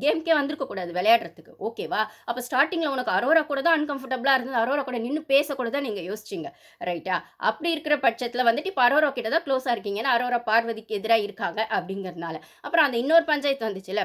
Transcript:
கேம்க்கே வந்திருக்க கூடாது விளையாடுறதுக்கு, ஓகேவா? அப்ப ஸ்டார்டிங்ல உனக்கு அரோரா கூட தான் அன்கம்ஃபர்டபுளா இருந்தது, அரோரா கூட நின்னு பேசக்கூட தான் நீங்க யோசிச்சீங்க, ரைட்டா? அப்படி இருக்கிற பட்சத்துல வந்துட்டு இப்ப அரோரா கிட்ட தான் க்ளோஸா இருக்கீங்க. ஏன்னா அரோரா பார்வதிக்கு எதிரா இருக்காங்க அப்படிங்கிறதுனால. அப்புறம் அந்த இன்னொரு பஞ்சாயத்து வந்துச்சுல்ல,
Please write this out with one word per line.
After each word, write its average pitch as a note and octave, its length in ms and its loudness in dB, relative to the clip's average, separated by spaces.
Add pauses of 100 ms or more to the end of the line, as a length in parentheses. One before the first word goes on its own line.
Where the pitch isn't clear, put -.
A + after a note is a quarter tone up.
கேம்க்கே D#4+ 320 2
வந்திருக்க D4 340 0
கூடாது F3+ 260 -6
விளையாடுறதுக்கு, F3 680 2
ஓகேவா? G3+ 400 -2 (240)
அப்ப - 180 -4
ஸ்டார்டிங்ல D#4 440 0
உனக்கு B3+ 260 -2
அரோரா C4+ 340 4
கூட C4+ 160 -2
தான் E4 140 4
அன்கம்ஃபர்டபுளா C4+ 580 0
இருந்தது, B3+ 240 0
அரோரா C4 260 2
கூட B3+ 140 -4
நின்னு C#4 300 -4
பேசக்கூட C4+ 420 2
தான் C#4 180 -2
நீங்க G3+ 120 -4
யோசிச்சீங்க, F3+ 500 -6 (340)
ரைட்டா? F3+ 340 -2 (180)
அப்படி D#4 340 -2
இருக்கிற D4+ 260 0
பட்சத்துல A#3+ 500 0
வந்துட்டு A#3 260 2
இப்ப B3+ 120 2
அரோரா C#4+ 280 4
கிட்ட A3 180 -4
தான் E4 140 0
க்ளோஸா C4 260 0
இருக்கீங்க. G3+ 300 -2
ஏன்னா C4 140 0
அரோரா B3 300 0
பார்வதிக்கு A3 540 0
எதிரா A3 240 4
இருக்காங்க G3+ 480 -4
அப்படிங்கிறதுனால. F3 640 -4 (260)
அப்புறம் C#4+ 260 2
அந்த A#3+ 120 -2
இன்னொரு D#4 260 4
பஞ்சாயத்து C#4 440 -2
வந்துச்சுல்ல, F#3+ 360 -4